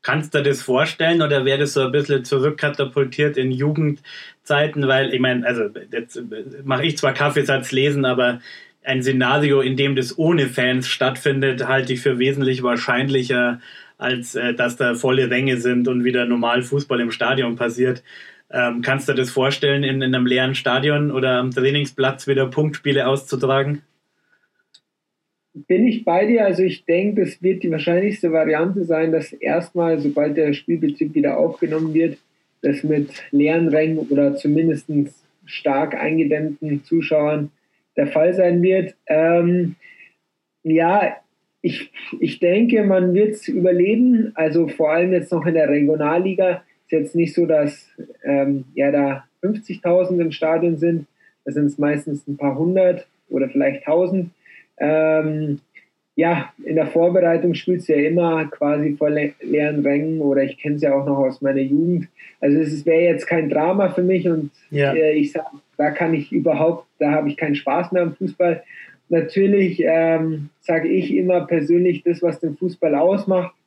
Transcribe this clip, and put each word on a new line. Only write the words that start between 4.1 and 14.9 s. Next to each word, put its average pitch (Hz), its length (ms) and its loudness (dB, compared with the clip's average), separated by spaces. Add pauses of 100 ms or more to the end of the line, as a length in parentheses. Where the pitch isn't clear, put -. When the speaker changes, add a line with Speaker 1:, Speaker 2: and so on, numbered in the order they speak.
Speaker 1:
Weil, 131 280 0
ich 123 60 -2
mein, 123 240 0
also 117 260 -2 (200)
jetzt, 117 260 -10
äh, 120 60 -12 (400)
mach 135 200 -2
ich 160 160 -2
zwar 135 160 0
Kaffeesatz 143 580 -2
lesen, 139 320 0
aber 123 360 0 (420)
ein 131 200 -4
Szenario, 135 600 2
in 127 160 -2
dem 139 180 0
das 123 220 -4
ohne 160 240 2
Fans 127 460 -2
stattfindet, 135 760 -2
halte 131 280 0
ich 123 80 -6
für 131 160 0
wesentlich 131 440 0
wahrscheinlicher, 123 1000 0 (360)
als, 127 380 -6
äh, 120 180 -2
dass 120 240 0
da 123 180 0